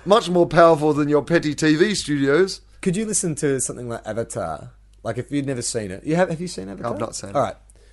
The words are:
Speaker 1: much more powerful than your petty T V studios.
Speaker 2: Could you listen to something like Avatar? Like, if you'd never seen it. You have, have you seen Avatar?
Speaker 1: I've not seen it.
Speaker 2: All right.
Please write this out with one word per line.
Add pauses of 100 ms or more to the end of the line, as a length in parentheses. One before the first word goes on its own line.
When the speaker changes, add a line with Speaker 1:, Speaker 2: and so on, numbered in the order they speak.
Speaker 1:
much
more
powerful
than
your
petty
T
V
studios. (200)
Speaker 2:
Could
you
listen
to
something
like
Avatar? (280)
Like,
if
you'd
never
seen
it.
You
have,
have
you
seen
Avatar?
Speaker 1:
I've
not
seen
it.
Speaker 2:
All
right. (380)